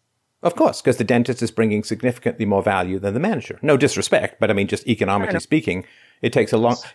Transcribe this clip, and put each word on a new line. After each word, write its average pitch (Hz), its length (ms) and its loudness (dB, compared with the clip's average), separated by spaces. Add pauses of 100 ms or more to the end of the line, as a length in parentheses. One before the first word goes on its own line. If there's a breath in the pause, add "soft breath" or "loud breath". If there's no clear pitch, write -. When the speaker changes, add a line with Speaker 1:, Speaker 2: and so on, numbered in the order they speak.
(440)
Speaker 1:
Of 170 120 -2
course, - 280 0
'cause 127 140 2
the 120 60 -2
dentist 120 380 0
is 117 80 -2
bringing 107 340 0
significantly 120 640 -4
more 101 160 2
value 95 380 0
than 101 160 -4
the 123 40 -2
manager. 175 440 -4
No 147 120 4
disrespect, - 640 0
but 107 120 2
I - 20 4
mean, 98 140 2
just - 200 -4
economically 101 440 0
Speaker 2:
I - 20 -2
know. 170 60 -2
Speaker 1:
speaking, 98 440 -2 (380 soft breath)
it 120 100 0
takes 117 220 2
a 117 40 2
long, 117 160 2
Speaker 2:
Yes. - 220 -8